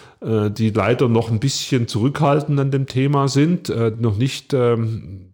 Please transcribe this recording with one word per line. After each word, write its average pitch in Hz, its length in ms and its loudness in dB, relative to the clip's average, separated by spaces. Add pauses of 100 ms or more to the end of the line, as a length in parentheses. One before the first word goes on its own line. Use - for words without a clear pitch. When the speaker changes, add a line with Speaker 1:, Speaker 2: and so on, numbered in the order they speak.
(220)
Speaker 1:
Mhm. 180 60 -6
Speaker 2:
äh, 107 220 0
die 110 180 0
leider 110 400 2
noch 113 220 2
ein 110 100 0
bisschen 135 480 -2
zurückhaltend 143 720 0
an 139 100 0
dem 135 160 0
Thema 139 420 0
sind, 151 420 0
äh, 113 280 0
noch 113 200 0
nicht, - 340 -4
ähm, 113 800 -2